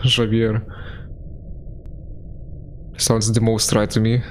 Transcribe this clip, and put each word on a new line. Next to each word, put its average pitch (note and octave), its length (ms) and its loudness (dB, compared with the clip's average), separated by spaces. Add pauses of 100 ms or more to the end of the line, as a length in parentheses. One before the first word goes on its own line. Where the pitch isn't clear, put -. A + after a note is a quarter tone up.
Xavier. A2+ 580 4 (2250)
Sounds A2+ 360 2
the A2+ 80 4
most A2+ 320 4
right G#2+ 180 4
to - 100 2
me. A#2 300 4